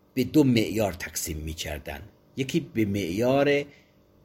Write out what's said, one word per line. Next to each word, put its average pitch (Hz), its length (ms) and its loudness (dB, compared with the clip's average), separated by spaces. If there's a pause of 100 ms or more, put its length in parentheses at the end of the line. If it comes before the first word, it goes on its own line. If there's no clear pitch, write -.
(140)
به 127 100 0
دو 147 200 4
معیار 107 480 2
تقسیم - 440 -8
می‌کردن. 76 680 -8 (340)
یکی 135 240 -2
به 110 240 -2
معیار 120 800 0 (600)